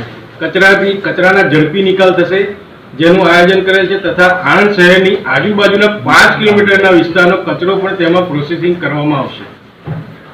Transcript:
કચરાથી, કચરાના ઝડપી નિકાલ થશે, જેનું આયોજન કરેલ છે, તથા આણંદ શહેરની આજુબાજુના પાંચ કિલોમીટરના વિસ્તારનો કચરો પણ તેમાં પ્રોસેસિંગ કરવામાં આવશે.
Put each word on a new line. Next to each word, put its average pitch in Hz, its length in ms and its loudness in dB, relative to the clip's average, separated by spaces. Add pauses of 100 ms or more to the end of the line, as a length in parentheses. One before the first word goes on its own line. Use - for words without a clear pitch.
(400)
કચરાથી, 190 540 0
કચરાના 185 560 0
ઝડપી 156 340 0
નિકાલ 185 280 2
થશે, 175 320 0 (540)
જેનું 170 320 2
આયોજન 180 320 2
કરેલ 190 260 2
છે, 196 100 -2
તથા 175 280 0
આણંદ 185 480 0
શહેરની 185 520 2
આજુબાજુના 202 600 0
પાંચ - 520 0
કિલોમીટરના 202 500 2
વિસ્તારનો 180 480 2
કચરો 175 380 -4
પણ 190 200 -4
તેમાં 175 320 0
પ્રોસેસિંગ 160 540 -4
કરવામાં 147 380 -4
આવશે. - 260 -10 (880)